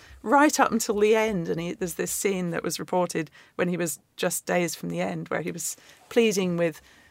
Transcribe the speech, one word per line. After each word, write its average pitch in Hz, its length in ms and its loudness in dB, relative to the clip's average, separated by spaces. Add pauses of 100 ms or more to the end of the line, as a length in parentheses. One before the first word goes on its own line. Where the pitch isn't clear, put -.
(220)
right 277 380 4
up 254 120 4
until 220 280 -2
the 214 160 6
end. 214 340 0
And 170 100 -2
he, 170 140 -6
there's 180 220 -6
this - 160 -4
scene 185 400 -2
that 165 120 -4
was - 160 -4
reported 175 520 -2 (240)
when 180 140 0
he 175 80 -2
was 165 220 -4 (180)
just - 280 -2
days 175 300 0
from 170 140 -8
the 170 100 -4
end 170 300 -6
where - 120 -4
he 175 100 -8
was 170 240 -8 (340)
pleading 196 480 4
with, 170 240 0 (300)